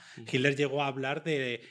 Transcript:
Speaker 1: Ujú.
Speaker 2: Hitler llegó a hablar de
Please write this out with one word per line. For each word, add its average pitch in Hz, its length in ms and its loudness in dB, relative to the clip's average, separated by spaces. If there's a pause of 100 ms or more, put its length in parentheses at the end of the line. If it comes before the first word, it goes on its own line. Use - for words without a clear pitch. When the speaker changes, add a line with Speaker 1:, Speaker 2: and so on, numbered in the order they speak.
(180)
Speaker 1:
Ujú. 117 120 -14
Speaker 2:
Hitler 139 260 4
llegó 143 260 2
a 139 60 0
hablar 135 360 -2
de 131 360 -2 (100)